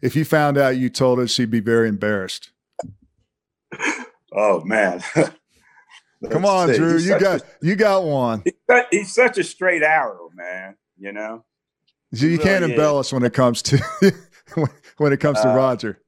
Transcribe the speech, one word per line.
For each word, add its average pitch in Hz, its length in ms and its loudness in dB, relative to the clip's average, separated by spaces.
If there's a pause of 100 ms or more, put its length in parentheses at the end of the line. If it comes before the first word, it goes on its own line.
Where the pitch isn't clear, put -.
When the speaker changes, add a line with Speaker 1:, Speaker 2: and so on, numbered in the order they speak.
Speaker 1:
if 131 120 0
he 156 100 0
found 147 340 2
out 131 200 2
you 127 120 0
told 127 300 2
us, 120 180 -2
he'd 120 140 0
be 117 80 2
very 113 300 2
embarrassed. 101 640 -4 (1800)
Speaker 2:
Oh, 98 300 0
man. 95 440 0
<laughs> - 60 -14
Speaker 1:
Come - 1300 -6
Speaker 2:
Let's - 40 0
Speaker 1:
on, 185 220 2
Speaker 2:
see. 120 80 2
Speaker 1:
Drew. 165 160 2
Speaker 2:
He's 165 120 0
Speaker 1:
You 190 80 0
Speaker 2:
such 180 80 2
Speaker 1:
got, 185 200 0
Speaker 2:
a, - 40 -20 (160)
Speaker 1:
you 175 140 0
got 196 280 2
one. 123 400 -2
Speaker 2:
he's - 100 -2 (160)
su-, 240 220 4
he's 202 220 -4
such 240 240 2
a 180 60 -2
straight 175 400 -2
arrow, 120 500 0
man, 92 420 -14 (220)
you 98 140 -14
know? 110 340 -12 (680)
Speaker 1:
So 117 120 -2
you 160 80 2
Speaker 2:
He 165 40 0
Speaker 1:
can't 185 240 2
Speaker 2:
really 156 120 -2
is. 151 60 0
Speaker 1:
embellish 147 340 0
when 127 100 -2
it 120 100 0
comes 123 300 2
to, - 140 2 (240)
<laughs> 196 120 6 (420)
when, 151 120 0 (300)
when 147 160 2
it 135 60 -2
comes 143 220 0
to 107 100 2
Speaker 2:
Uh, 107 40 2
Speaker 1:
Roger. 123 520 -2